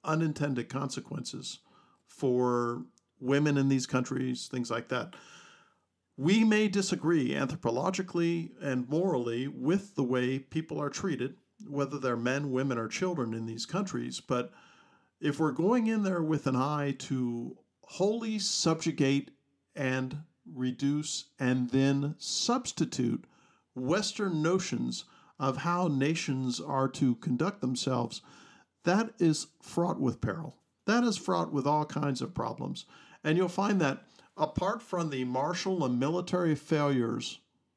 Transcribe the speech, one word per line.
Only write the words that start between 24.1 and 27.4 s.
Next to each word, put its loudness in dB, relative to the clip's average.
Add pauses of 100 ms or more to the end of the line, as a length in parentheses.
notions 0 (320)
of 0
how 0
nations 0
are 0
to 4
conduct -2